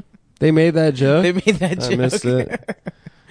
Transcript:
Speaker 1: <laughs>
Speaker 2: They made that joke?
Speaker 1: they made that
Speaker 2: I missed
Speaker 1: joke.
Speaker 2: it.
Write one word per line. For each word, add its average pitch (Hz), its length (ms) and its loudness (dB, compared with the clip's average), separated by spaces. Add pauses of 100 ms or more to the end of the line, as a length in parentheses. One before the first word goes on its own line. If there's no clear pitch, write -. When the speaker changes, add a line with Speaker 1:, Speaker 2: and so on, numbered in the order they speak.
(160)
Speaker 1:
<laughs> - 240 -20
Speaker 2:
They 151 120 2
made 160 240 2
that 156 180 2
joke? 139 300 2
Speaker 1:
they 180 100 0
made 185 260 0
that 175 320 -2
Speaker 2:
I - 60 0
missed 127 260 0
Speaker 1:
joke. 123 260 -2
Speaker 2:
it. - 280 -12 (540)